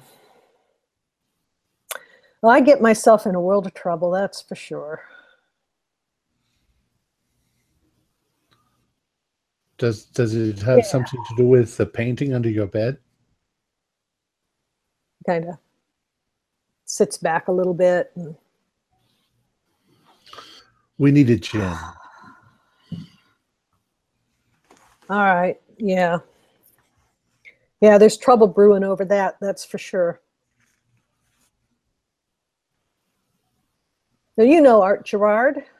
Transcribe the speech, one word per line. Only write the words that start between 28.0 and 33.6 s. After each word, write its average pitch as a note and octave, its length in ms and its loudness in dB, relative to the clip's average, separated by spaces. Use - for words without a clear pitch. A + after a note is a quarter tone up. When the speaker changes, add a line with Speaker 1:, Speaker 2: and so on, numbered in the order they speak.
Speaker 1:
trouble A3+ 320 4
brewing G3+ 340 4
over G3 220 -4
that, F#3+ 360 -2
that's G3 240 -10
for - 140 -14
sure. F3 420 -6